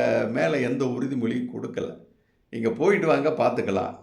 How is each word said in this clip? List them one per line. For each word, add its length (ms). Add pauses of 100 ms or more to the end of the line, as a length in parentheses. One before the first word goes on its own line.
(340)
மேல 260
எந்த 260
உறுதிமொழியும் 720
கொடுக்கல. 440 (500)
"நீங்க 200
போயிட்டு 380
வாங்க 220
பார்த்துக்கலாம்" 720